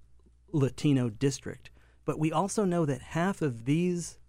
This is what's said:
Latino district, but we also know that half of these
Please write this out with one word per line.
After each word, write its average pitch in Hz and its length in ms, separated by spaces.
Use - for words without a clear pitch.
Latino 135 580
district, - 600
but 151 140
we 156 120
also 190 320
know 175 220
that 131 160
half 180 400
of 120 240
these 170 520